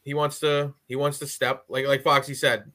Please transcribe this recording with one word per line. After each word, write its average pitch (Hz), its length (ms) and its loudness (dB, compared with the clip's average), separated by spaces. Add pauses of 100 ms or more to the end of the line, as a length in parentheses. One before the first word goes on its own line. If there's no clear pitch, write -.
he 143 100 -10
wants 147 280 -2
to, 147 340 0 (140)
he 123 60 -8
wants 143 260 0
to 147 60 -10
step, 131 440 -2
like, 135 160 -2
like 139 160 2
Foxy 143 320 2
said, 120 400 0